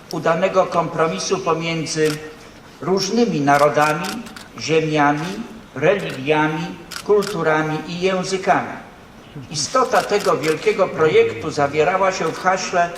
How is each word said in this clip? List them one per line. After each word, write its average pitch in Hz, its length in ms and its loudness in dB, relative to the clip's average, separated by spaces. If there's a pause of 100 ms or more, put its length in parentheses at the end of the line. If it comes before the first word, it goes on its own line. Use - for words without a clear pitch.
(120)
udanego 180 540 2
kompromisu 170 720 -2
pomiędzy 160 800 -2 (600)
różnymi 190 600 0
narodami, 147 680 4 (540)
ziemiami, 151 840 0 (320)
religiami, 156 920 0 (400)
kulturami 160 720 0 (100)
i 175 120 -6
językami. 185 720 0 (800)
Istota 208 520 0
tego 202 340 0
wielkiego 160 520 0
projektu 170 640 2
zawierała 151 640 2
się 180 120 -4
w 160 140 -4
haśle 185 600 0